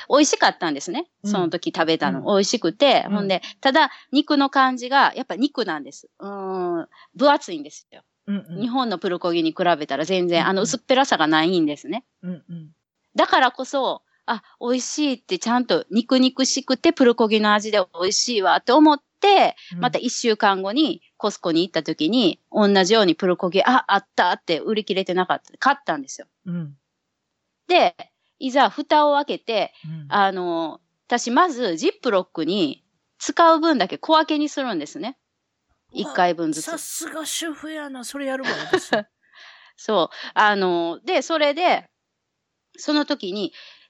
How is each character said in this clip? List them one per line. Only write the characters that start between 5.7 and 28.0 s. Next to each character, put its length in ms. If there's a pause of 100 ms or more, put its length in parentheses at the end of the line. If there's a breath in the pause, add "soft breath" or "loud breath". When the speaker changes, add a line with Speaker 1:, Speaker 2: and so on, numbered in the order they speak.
Speaker 1:
ん 20
で 100
す。 160 (120)
う 80
ー 540
ん、 60 (280 soft breath)
分 140
厚 220
い 60
ん 40
で 80
す 200
よ。 120 (240)
Speaker 2:
う 60
ん 160
う 100
ん。 20
Speaker 1:
日 80
本 220
の 80
プ 120
ル 80
コ 140
ギ 100
に 80
比 140 (140)
べ 80
た 100
ら 80
全 240
然、 140
Speaker 2:
う 0
ん 20
う 20
ん。 40
Speaker 1:
あ 40
の、 80
薄 140
っ 40
ぺ 140
ら 100
さ 120
が 100
な 160
い 160
ん 80
で 100
す 120
ね。 160 (180)
Speaker 2:
う 60
ん 200
う 40
ん。 180 (460)
Speaker 1:
だ 100
か 140
ら 100
こ 140
そ、 380 (220)
あ、 200 (160 soft breath)
美 60 (100)
味 40
し 300
い 40
っ 80
て 180
ち 80
ゃ 100
ん 80
と 240
肉 300
肉 260
し 180
く 120
て 160
プ 120
ル 120
コ 100
ギ 140
の 140
味 180
で 120 (160)
美 60
味 60
し 240
い 60
わ 180
と 160
思 180
っ 80 (180)
て、 360 (180 loud breath)
Speaker 2:
う 40
ん。 20
Speaker 1:
ま 100
た 80
一 120
週 260
間 260
後 80
に 320 (140)
コ 160
ス 60
コ 120
に 160
行 40
っ 20
た 100
時 260
に、 320 (120)
同 160 (160)
じ 100
よ 60
う 40
に 120
プ 100
ル 100
コ 140
ギ、 140
あ、 240
あ 80
っ 180
た 180
っ 120
て 160
売 160
り 80
切 100
れ 100
て 80
な 140
か 80
っ 80
た。 160
買 160
っ 100
た 120
ん 60
で 60
す 120
よ。 80 (180)
Speaker 2:
う 60
ん。 240 (880)
Speaker 1:
で、 300 (420)